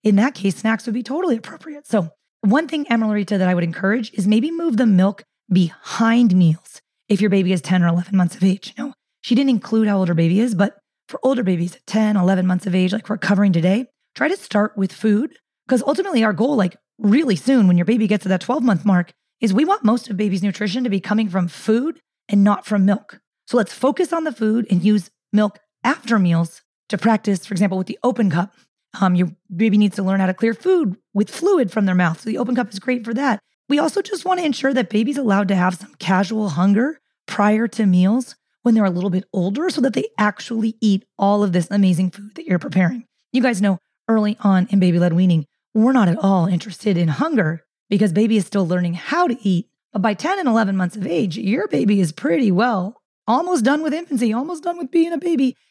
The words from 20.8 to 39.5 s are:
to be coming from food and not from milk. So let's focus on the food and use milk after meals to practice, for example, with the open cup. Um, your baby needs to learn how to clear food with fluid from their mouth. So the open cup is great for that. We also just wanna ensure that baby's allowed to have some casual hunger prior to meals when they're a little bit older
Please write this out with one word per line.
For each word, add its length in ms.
to 60
be 100
coming 280
from 200
food 520
and 140
not 220
from 200
milk. 360
So 100
let's 160
focus 400
on 120
the 80
food 380
and 120
use 280
milk 260
after 340
meals 440
to 80
practice, 480
for 80
example, 240
with 120
the 140
open 280
cup. 240
Um, 140
your 180
baby 240
needs 180
to 60
learn 180
how 60
to 80
clear 200
food 420
with 180
fluid 400
from 160
their 80
mouth. 260
So 100
the 80
open 160
cup 180
is 60
great 260
for 100
that. 260
We 100
also 240
just 220
wanna 180
ensure 320
that 160
baby's 280
allowed 300
to 80
have 180
some 240
casual 520
hunger 500
prior 420
to 180
meals 500
when 120
they're 100
a 60
little 200
bit 220
older 380